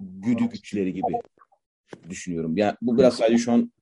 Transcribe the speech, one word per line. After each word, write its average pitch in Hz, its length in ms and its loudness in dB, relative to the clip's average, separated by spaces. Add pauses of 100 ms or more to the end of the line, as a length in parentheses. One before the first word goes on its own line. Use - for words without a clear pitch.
güdü 110 440 -2
güçleri 101 480 -4
gibi 95 200 -4 (960)
düşünüyorum. 82 480 -6
Yani 104 260 2
bu 120 160 2
biraz 123 180 6
sadece 117 220 4
şu 117 140 0
an 120 280 2